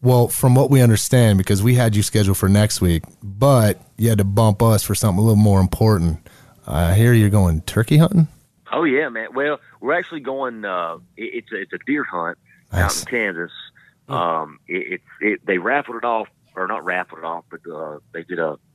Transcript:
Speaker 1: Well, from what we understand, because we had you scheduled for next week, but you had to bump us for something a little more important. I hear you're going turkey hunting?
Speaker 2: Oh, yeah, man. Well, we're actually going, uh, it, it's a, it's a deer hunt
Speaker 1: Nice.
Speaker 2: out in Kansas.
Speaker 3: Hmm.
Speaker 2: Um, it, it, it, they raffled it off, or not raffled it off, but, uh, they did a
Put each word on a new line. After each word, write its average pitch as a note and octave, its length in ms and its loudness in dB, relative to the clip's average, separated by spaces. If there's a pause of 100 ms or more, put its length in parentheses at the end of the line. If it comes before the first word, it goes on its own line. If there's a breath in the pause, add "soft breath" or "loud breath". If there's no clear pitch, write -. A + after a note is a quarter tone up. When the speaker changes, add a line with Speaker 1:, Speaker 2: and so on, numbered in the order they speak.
Speaker 1:
Well, B2 260 2
from B2+ 260 0
what C3 160 2
we C3+ 120 4
understand, A2+ 560 4
because G2 240 0
we B2 140 2
had A#2 200 2
you G#2 60 2
scheduled G2 340 0
for F#2+ 140 0
next G#2 320 2
week, E2+ 220 2 (180)
but G#2+ 580 2 (160)
you A2+ 140 0
had G#2+ 80 2
to G2+ 60 2
bump G#2 380 2
us A2+ 220 4
for G2+ 100 -2
something F#2+ 240 0
a G#2 40 2
little A2 200 4
more G2 180 4
important. F#2 680 0 (380 soft breath)
I E2+ 280 0
hear A#2 200 4
you're G#2+ 160 4
going F#2 320 2
turkey - 340 0
hunting? D#3+ 320 4 (440)
Speaker 2:
Oh, D3 120 -2
yeah, C#3+ 240 0
man. A2+ 260 -10
Well, C#3+ 240 -2 (220 soft breath)
we're C#3 180 -2
actually E3+ 220 -10
going, B2+ 440 -8
uh, F2 340 -6 (180)
it, A2+ 280 -12
it's - 80 -18
a, G#2+ 100 -10
it's F#2+ 100 -14
a F2+ 140 -12
deer C#3+ 180 -4
hunt E2+ 340 -8 (340 soft breath)
Speaker 1:
Nice. F2+ 100 -2
Speaker 2:
out G2 180 -4
in - 100 -14
Kansas. F#2+ 400 -6 (560 soft breath)
Speaker 3:
Hmm. - 80 -12
Speaker 2:
Um, D#2+ 440 -4 (100)
it, F2+ 240 -8
it, F2 80 -12 (260)
it, G2+ 200 -4
they F#2+ 120 -2
raffled A#2+ 380 -4
it A2+ 80 -12
off, A2+ 240 -4 (260)
or F#2 140 -6
not G2 160 -8
raffled F2+ 360 -6
it E2 40 -18
off, E2 260 -10
but, E2 180 -20
uh, D#2 300 -14 (140)
they E2 100 -12
did E2+ 160 -12
a D#2 180 -6 (180)